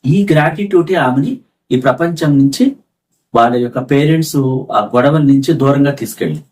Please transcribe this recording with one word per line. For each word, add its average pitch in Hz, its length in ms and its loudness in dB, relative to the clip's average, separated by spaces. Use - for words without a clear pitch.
ఈ 196 240 2
గ్రాటిట్యూడే 165 640 0
ఆమెని 139 440 -2
ఈ 127 80 0
ప్రపంచం 156 580 0
నుంచి, 139 380 0
వాళ్ళ 120 220 2
యొక్క 120 220 -4
పేరెంట్స్ 151 580 0
ఆ 120 120 0
గొడవల 143 380 2
నుంచి 139 300 2
దూరంగా 139 380 2
తీసుకెళ్ళి 87 500 -8